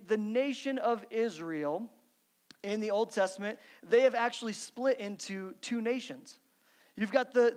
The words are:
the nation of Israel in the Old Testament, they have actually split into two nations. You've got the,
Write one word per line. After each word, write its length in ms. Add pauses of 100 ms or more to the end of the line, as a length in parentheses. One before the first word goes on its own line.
the 80
nation 640
of 320
Israel 800 (760)
in 160
the 100
Old 220
Testament, 480 (280)
they 120
have 160
actually 380
split 440
into 640
two 200
nations. 600 (580)
You've 140
got 220
the, 220